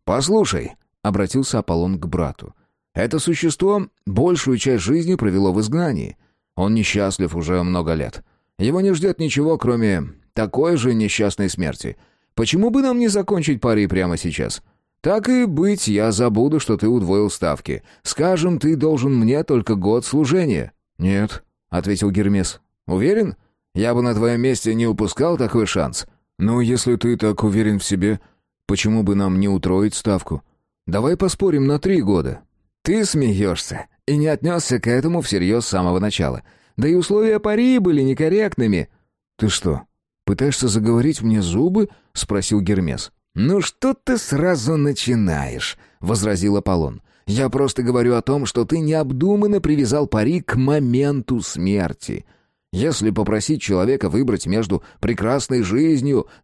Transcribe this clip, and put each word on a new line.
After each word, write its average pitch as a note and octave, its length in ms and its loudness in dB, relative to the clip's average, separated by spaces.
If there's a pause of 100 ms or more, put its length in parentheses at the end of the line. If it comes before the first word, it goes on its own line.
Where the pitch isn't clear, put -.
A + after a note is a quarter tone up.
«Послушай», — C3+ 680 0 (300)
обратился G#2 560 0
Аполлон F2+ 400 -2
к E2 80 -8
брату, — E2 480 -6 (400)
«это A#2 240 -2
существо F3 680 0 (180)
большую C3 520 2
часть A#2+ 260 0
жизни E3 300 0
провело G2 380 2
в G2 80 0
изгнании. A2 560 -2 (400)
Он G2+ 180 0
несчастлив G2 600 0
уже F2 280 0
много F2 320 -2
лет. C#2 280 -6 (360)
Его D3 220 0
не G3 120 2
ждет F3 260 0
ничего, D3+ 380 0
кроме G#2 560 0 (220)
такой C#3 420 0
же B2 180 2
несчастной G#2 540 0
смерти. C#2 480 -6 (380)
Почему E3+ 360 2
бы C4+ 120 2
нам B3+ 160 0
не A#3+ 100 2
закончить F#3 520 0
пари G#2+ 260 2
прямо F2+ 300 0
сейчас? C#2 460 -6 (400)
Так A3+ 260 0
и B3 180 2
быть, F#3+ 420 0
я G#2+ 240 2
забуду, A#2+ 480 2
что A2 160 -2
ты G#2+ 100 -2
удвоил G#2 420 2
ставки. C#2+ 540 -4 (200)
Скажем, E3+ 580 0
ты D#3 160 2
должен C#3 380 2
мне B2 280 2
только A#2 320 0
год G#2 300 0
служения». C#3+ 680 0 (240)
«Нет», — G2 460 -2 (280)
ответил G2 400 -2
Гермес. G2 500 0 (260)
«Уверен? E3 480 0 (400)
Я A2+ 200 0
бы A#2+ 80 0
на A#2+ 120 0
твоем A#2 260 0
месте A#2+ 340 0
не A#2 120 0
упускал A2+ 500 0
такой A#2 300 0
шанс». D2 400 -4 (320)
«Ну, A2+ 220 2
если A#2+ 360 2
ты A#2+ 200 0
так A2 260 0
уверен G#2+ 360 2
в F#2+ 60 -8
себе, G2+ 360 0 (460)
почему G#2+ 360 0
бы G2+ 120 2
нам F#2+ 260 2
не G2+ 80 0
утроить F#2+ 460 0
ставку? - 480 -2 (440)
Давай A#2 300 0
поспорим F3 500 0
на C#3+ 140 0
три F#3+ 200 2
года». F#2 420 0 (400)
«Ты G#3+ 220 0
смеешься G#2 800 -2 (200)
и C#3+ 100 0
не D3+ 120 2
отнесся D#3 500 -2
к - 80 -6
этому C#3 340 0
всерьез G#2 460 0
с - 20 -8
самого F2+ 300 0
начала. F2+ 440 -2 (340)
Да B2 100 0
и D#3+ 80 4
условия G#3 460 2
пари A#3+ 400 2
были E3 220 2
некорректными». C3+ 840 0 (480)
«Ты G#2+ 120 0
что, D#2+ 340 -2 (420)
пытаешься C3 440 0
заговорить A#2 540 2
мне A2 200 2
зубы?» — D#3+ 460 2 (240)
спросил G#2 480 -2
Гермес. F2+ 520 -2 (220)
«Ну E3 280 2
что - 320 -2
ты B3 240 -2
сразу D#3 580 0
начинаешь?» — G2 1000 -2 (220)
возразил G2+ 580 0
Аполлон. D#2+ 420 -2 (260)
«Я B2 220 0
просто C3+ 340 -2
говорю B2 340 2
о A2+ 60 0
том, C#3 220 -2
что A#2 220 -2
ты E3 140 -2
необдуманно D#3+ 800 0
привязал C#3+ 460 2
пари A#2 340 0
к - 160 -4
моменту C3 840 0
смерти. F2+ 840 -4 (480)
Если A2 360 0
попросить G#2+ 520 -2
человека G2+ 480 0
выбрать A#2+ 360 0
между G2 360 -2 (180)
прекрасной A#2+ 640 -2
жизнью, C3+ 640 0 (180)